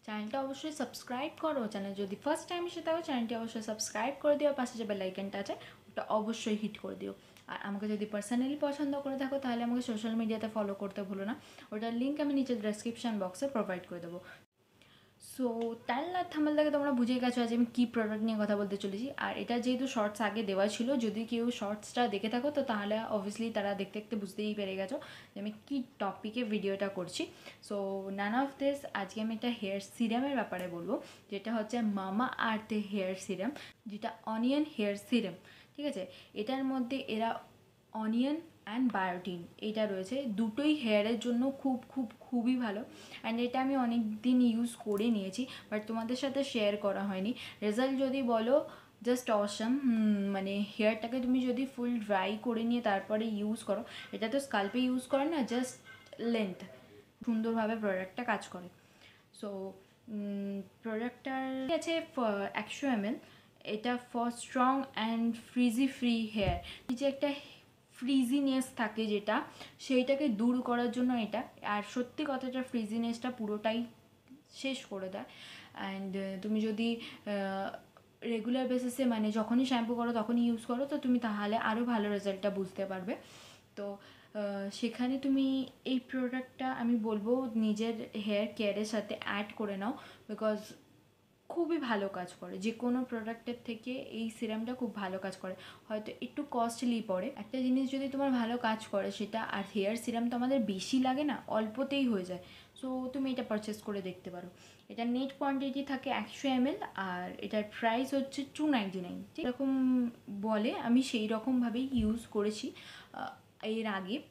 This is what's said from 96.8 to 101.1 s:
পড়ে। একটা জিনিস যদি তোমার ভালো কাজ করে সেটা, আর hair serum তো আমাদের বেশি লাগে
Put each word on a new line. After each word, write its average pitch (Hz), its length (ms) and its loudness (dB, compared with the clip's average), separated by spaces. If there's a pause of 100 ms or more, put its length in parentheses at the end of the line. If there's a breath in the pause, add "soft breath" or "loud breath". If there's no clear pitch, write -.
পড়ে। 190 300 0
একটা 254 260 -4
জিনিস 254 280 4
যদি 269 180 -2
তোমার 277 220 2
ভালো 240 280 2
কাজ 220 280 0
করে 196 240 0
সেটা, 208 320 -4
আর 202 200 -2 (140)
hair 202 200 2
serum 233 340 0
তো 247 60 -2
আমাদের 254 240 4
বেশি 196 380 0
লাগে 262 260 4